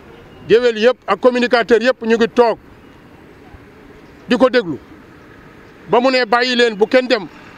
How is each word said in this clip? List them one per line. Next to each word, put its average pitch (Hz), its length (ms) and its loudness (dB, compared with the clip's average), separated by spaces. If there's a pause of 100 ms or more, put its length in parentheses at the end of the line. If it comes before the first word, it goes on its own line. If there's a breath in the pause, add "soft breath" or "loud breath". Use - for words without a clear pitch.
(480)
géwél 226 300 2
yëpp 240 180 0 (100)
ak 202 140 -4
communicateur 240 640 2
yëpp 247 200 -2
ñu 226 140 0
ngi 226 120 0
toog 226 300 0 (1700)
di 254 80 0
ko 254 140 0
déglu. 175 280 -4 (1120)
Ba 220 100 2
mu 262 100 0
ne 254 140 0
bàyyi 247 320 -2
leen, 233 180 0
bu 202 120 0
kenn 254 220 0
dem, 220 180 -4 (320)